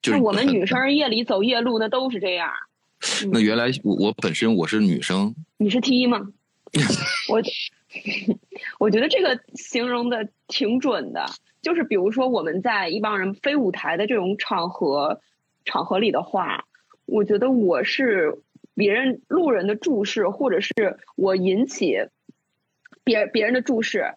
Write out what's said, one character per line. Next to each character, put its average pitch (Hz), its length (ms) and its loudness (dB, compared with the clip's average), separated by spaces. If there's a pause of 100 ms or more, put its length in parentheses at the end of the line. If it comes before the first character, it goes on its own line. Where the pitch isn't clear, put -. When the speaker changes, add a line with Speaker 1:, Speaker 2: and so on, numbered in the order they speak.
Speaker 1:
就 - 100 0
是 294 60 4
Speaker 2:
那 254 60 4
我 214 80 4
们 226 160 2
女 208 180 2
生 254 280 0
夜 294 140 2
里 226 160 0
走 214 180 0
夜 233 200 2
路， 240 120 0
Speaker 1:
很， 220 80 0
很 - 0 -
Speaker 2:
那 220 80 0
都 262 220 0
是 208 80 -6
这 185 160 -2
样。 170 160 -4 (800)
Speaker 1:
那 113 80 2
原 107 180 4
来 120 140 0 (120)
我， 101 120 2
我 104 180 2
本 90 220 -2
身 113 200 2
我 82 120 2
是 107 120 0
女 90 220 2
生。 98 320 -2 (240)
Speaker 2:
你 208 140 2
是 240 100 2
T 254 240 2
吗？ 208 220 0 (460)
Speaker 1:
<laughs> - 560 -2
Speaker 2:
我， 226 120 2 (1400)
我 208 140 2
觉 214 80 4
得 277 100 0
这 480 120 2
个 262 200 0 (140)
形 247 320 -6
容 240 220 -2
的 220 200 -4 (180)
挺 240 320 0
准 196 320 -2
的， 73 140 -6 (380)
就 339 100 -2
是 339 100 0
比 - 120 -2
如 190 160 2
说 254 180 0
我 208 140 0
们 160 180 -2
在 202 280 -2
一 - 100 -4
帮 214 180 -2
人 190 160 -2
非 285 220 -2
舞 247 160 2
台 165 260 -4
的 208 80 0
这 240 100 0
种 196 220 0
场 180 320 -2
合， 143 500 -2 (460)
场 - 200 -4
合 190 120 -2
里 214 140 2
的 147 100 0
话， 175 440 -4 (400)
我 208 200 0
觉 208 140 2
得 247 100 2
我 185 340 2
是 202 600 0 (320)
别 202 180 2
人 254 340 0
路 330 220 2
人 196 160 2
的 208 100 0
注 214 300 0
视， 196 240 0
或 226 220 0
者 180 100 2
是 - 380 -2 (160)
我 190 200 2
引 190 300 2
起 175 300 0 (1080)
别， 214 220 2
别 214 200 0
人 233 80 2
的 254 80 2
注 233 200 0
视 - 360 -2